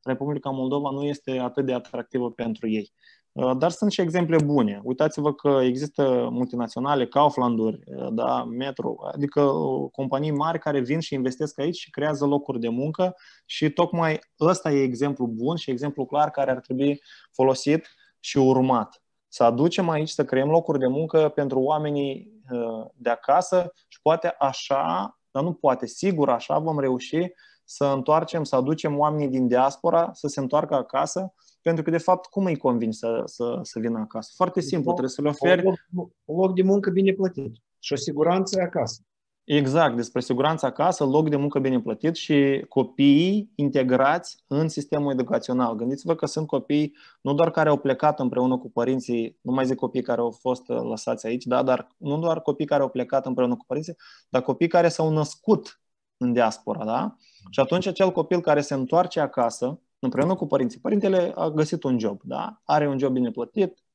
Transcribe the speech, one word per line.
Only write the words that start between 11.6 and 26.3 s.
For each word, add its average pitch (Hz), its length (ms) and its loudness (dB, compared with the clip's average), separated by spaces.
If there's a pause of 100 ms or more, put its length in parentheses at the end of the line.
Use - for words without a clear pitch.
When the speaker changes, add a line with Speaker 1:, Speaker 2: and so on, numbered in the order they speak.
Speaker 1:
și - 140 -16
creează 147 360 -2
locuri 143 340 -2
de 117 80 -4
muncă 156 460 -2 (320)
și - 240 -2
tocmai 165 480 0 (220)
ăsta 170 320 2
e 139 100 4
exemplu 131 440 -2
bun 117 300 -2
și 147 140 -8
exemplu 135 360 -4
clar 147 240 0
care 139 200 0
ar 127 100 -2
trebui 139 400 -2 (320)
folosit 135 540 2 (340)
și - 180 -4
urmat. 131 640 4 (260)
Să - 160 0
aducem 151 440 2
aici, 156 200 -2
să - 160 -2
creăm 131 240 0
locuri 165 300 2
de 131 80 0
muncă 156 420 2
pentru 135 320 -2
oamenii, 143 720 -2 (180)
uh, 113 440 -6
de 120 160 -4
acasă 175 600 0 (160)
și - 140 -20
poate 165 360 2
așa, 151 800 -2 (120)
dar 180 120 -2
nu 175 100 -2
poate, 127 340 0
sigur 156 440 0